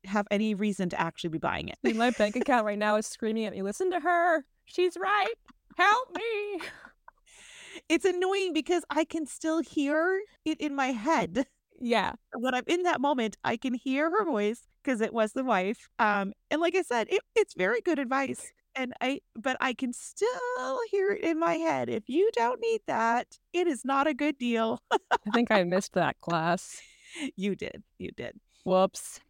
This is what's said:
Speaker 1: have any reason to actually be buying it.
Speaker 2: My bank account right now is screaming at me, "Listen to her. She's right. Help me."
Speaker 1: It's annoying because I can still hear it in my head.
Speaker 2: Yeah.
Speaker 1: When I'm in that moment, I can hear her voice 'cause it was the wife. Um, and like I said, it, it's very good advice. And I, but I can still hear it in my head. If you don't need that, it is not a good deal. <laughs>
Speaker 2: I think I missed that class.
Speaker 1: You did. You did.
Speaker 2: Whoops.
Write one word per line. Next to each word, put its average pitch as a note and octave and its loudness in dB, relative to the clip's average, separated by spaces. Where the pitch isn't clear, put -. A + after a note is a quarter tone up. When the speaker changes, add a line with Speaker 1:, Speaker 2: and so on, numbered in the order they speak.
Speaker 1:
have G3+ 0
any G#3+ 2
reason G3 0
to D#3 -4
actually E3 -4
be D#3+ -6
buying - -4
it. - -2
Speaker 2:
My A#3 2
bank G#3 0
account B3 2
right G#3 -2
now G#3 2
is G#3+ 0
screaming A3+ -4
at G3+ -6
me, - -6
"Listen F4 -2
to F4 0
her. E4+ 2
She's F4+ 0
right. G4 0
Help G#4 4
me." G#4 -4
Speaker 1:
It's E4 2
annoying F#4 0
because D#4+ 0
I D4+ 0
can D#4+ -6
still D#4+ -2
hear D#4+ 0
it D#4 -4
in D4 -4
my C4+ 0
head. A#3+ 0
Speaker 2:
Yeah. A#3 0
Speaker 1:
When B3+ 0
I'm B3+ -2
in F4 2
that F4 2
moment, B3+ 0
I A3+ 0
can B3 -4
hear C4+ 0
her G4+ 2
voice A3+ -2
'cause B3+ 0
it A3 0
was A3 2
the C4 -2
wife. G#3 0
Um, G3+ 2
and D4 0
like E4+ 2
I F#4+ 2
said, A#3+ 0
it, F#4+ 2
it's G#4+ 2
very G3 0
good D#4+ 0
advice. C4+ -4
And B3+ -6
I, C4+ -2
but B3+ -4
I B3+ 0
can B3 -4
still B4+ -4
hear G4 2
it - -4
in D#4+ 0
my E4+ 2
head. D#4+ 0
If A3+ -4
you F4+ 4
don't A#4+ 2
need A4+ 0
that, A#3+ 0
it F4 2
is C4+ -2
not C#4 2
a D4+ 0
good D4 0
deal. A3+ 0
<laughs> - -20
Speaker 2:
I - 0
think A#3 2
I G3+ 6
missed F3+ 0
that E3 0
class. E3+ -2
Speaker 1:
You F#3+ 0
did. - -10
You F3+ -8
did. - -12
Speaker 2:
Whoops. F#3 0